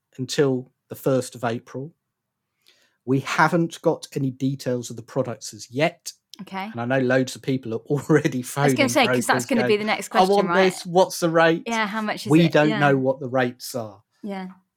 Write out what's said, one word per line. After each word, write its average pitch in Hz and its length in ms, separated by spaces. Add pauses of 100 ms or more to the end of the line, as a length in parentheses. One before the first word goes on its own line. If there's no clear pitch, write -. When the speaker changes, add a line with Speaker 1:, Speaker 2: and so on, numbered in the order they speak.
(180)
Speaker 1:
until 131 560 (160)
the 123 60
first 131 400
of 123 100
April. 131 480 (1120)
We 135 160
haven't 165 600
got - 320
any 135 180
details 135 580
of 117 80
the 113 60
products 120 500
as 104 180
yet. 151 400 (300)
Speaker 2:
Okay. 190 300
Speaker 1:
And 117 100
I 120 40
know 135 140
loads 127 380
of - 60
people 127 300
are 113 40
<laughs> - 100
already 147 520
Speaker 2:
I 139 260
was - 80
gonna - 0
Speaker 1:
phoning 262 160
Speaker 2:
say, 262 180
'cause 254 80 (100)
that's - 20
Speaker 1:
brokers - 180
Speaker 2:
gonna 240 160
Speaker 1:
going, 247 80
Speaker 2:
be 208 80
the 208 80
next - 280
Speaker 1:
"I 226 60
want 185 120
Speaker 2:
question, 202 160
right? 180 160 (100)
Speaker 1:
this, - 120
what's 180 360
the 175 80
rate?" 165 360
Speaker 2:
Yeah, 226 220
how 220 140
much 214 240
is 113 60
Speaker 1:
We 165 140
Speaker 2:
it? 147 60
Speaker 1:
don't 151 180
Speaker 2:
Yeah. - 100
Speaker 1:
know 143 180
what 131 240
the 131 80
rates 123 440
are. 107 300 (180)
Speaker 2:
Yeah. 190 280 (280)